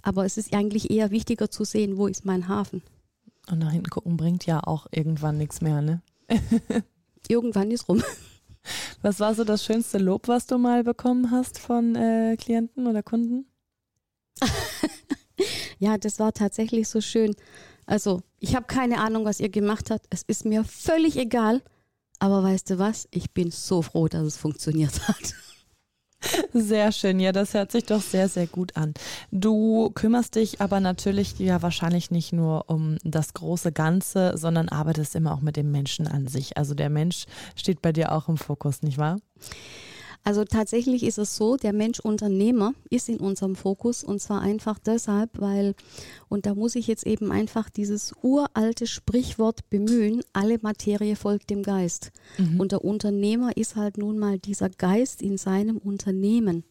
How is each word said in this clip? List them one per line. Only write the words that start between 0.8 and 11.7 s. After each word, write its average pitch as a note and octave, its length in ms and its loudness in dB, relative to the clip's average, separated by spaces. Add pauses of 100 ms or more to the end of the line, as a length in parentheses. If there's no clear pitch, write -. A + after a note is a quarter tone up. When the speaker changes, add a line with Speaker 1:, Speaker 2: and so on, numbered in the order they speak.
Speaker 1:
eher G#3+ 180 2
wichtiger G#3+ 400 -2
zu - 140 -4
sehen, G3+ 320 0
wo G3+ 100 2
ist F#3+ 180 -4
mein F#3 220 0
Hafen. G3 360 -4 (680)
Speaker 2:
Und E3 100 0
nach D#3+ 100 2
hinten E3+ 200 0
gucken E3+ 260 -2
bringt E3+ 300 0
ja D#3+ 140 0
auch - 300 -4
irgendwann D3+ 480 -2
nichts D3+ 220 -4
mehr, D3+ 200 2
ne? D#3+ 220 -2 (260)
<laughs> A3+ 540 0 (460)
Speaker 1:
Irgendwann A3+ 420 0
ist A#3+ 180 -4
rum. F#3+ 140 4 (1000)
Speaker 2:
Was G3+ 180 0
war G#3+ 160 2
so A3+ 80 0
das G#3+ 200 0
schönste A3 340 0
Lob, F#3+ 280 2
was A#3+ 200 2
du B3+ 120 0
mal A#3+ 240 4
bekommen B3 480 2
hast B3+ 300 0
von, A#3 340 2